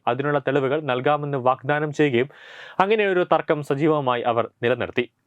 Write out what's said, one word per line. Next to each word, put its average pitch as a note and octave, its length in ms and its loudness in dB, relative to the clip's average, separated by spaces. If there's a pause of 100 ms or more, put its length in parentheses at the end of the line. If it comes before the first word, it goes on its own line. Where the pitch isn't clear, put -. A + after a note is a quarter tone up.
അതിനുള്ള C#3 320 0
തെളിവുകൾ C#3 420 0
നൽകാമെന്ന് C#3+ 560 -2
വാഗ്ദാനം C3+ 560 -2
ചെയ്യുകയും C#3+ 360 2 (500)
അങ്ങനെ G#3 260 4
ഒരു F3+ 280 2
തർക്കം D#3 300 0
സജീവമായി C#3 580 0
അവർ A2+ 260 0 (160)
നിലനിർത്തി. A#2+ 480 0 (160)